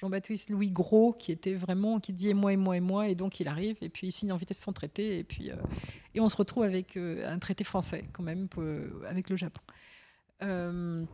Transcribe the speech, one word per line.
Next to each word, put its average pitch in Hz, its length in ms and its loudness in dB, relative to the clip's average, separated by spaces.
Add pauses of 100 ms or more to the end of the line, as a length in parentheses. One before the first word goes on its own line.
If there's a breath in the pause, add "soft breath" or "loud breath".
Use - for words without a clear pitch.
Jean-Baptiste 190 480 -2
Louis 202 220 2
Gros, 214 400 8
qui 226 220 -2
était 190 220 -2
vraiment, 190 440 2
qui 190 140 -4
dit « 185 160 0
Et 202 40 6
moi, 202 200 4
et 196 40 4
moi, 190 200 4
et - 20 2
moi », 190 300 2
et 185 60 2
donc 190 260 -2
il 147 80 -2
arrive, 190 320 -2
et 165 80 -8
puis - 180 -8
il 185 60 0
signe 202 180 2
en 180 60 0
vitesse 180 220 -4
son - 120 -4
traité, 196 480 -4
et - 60 -6
puis, - 260 -8
euh, - 60 -8 (580 loud breath)
et 214 60 2
on 220 80 6
se - 80 -2
retrouve 220 260 2
avec, 185 320 0
euh, 175 340 -4
un 165 80 -2
traité 196 280 -4
français, - 480 -2
quand 180 100 -8
même, 175 240 -4
pour, 165 160 -6
euh, 151 420 -6
avec 185 240 -2
le 190 60 0
Japon. - 260 -4 (800 loud breath)
Euh... 175 600 -2 (100)